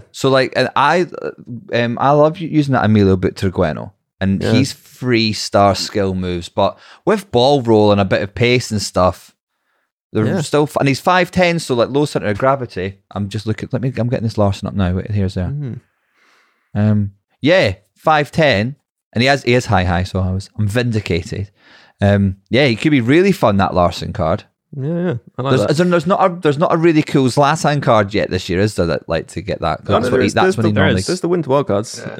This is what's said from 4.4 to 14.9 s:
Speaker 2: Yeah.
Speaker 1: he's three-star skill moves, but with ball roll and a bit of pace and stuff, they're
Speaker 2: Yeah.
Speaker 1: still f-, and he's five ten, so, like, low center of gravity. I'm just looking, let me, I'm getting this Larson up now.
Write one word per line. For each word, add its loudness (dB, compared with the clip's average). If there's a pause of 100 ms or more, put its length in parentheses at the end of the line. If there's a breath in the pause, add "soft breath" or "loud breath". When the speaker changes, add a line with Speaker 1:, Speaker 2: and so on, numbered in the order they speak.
Speaker 2:
Yeah. 0
Speaker 1:
he's 2
three-star 0
skill -2
moves, -6
but -2 (280 loud breath)
with -2
ball 2
roll 4
and 4
a 2
bit -2
of -8
pace 0
and -4
stuff, -2 (760)
they're 0
Speaker 2:
Yeah. 0
Speaker 1:
still 0
f-, -4
and 0
he's 0
five 0
ten, 0
so, -4
like, 0
low 0
center -4
of -2
gravity. -4 (120)
I'm -6
just -8
looking, -4
let -2
me, -2
I'm -2
getting -4
this -6
Larson 0
up -8
now. -2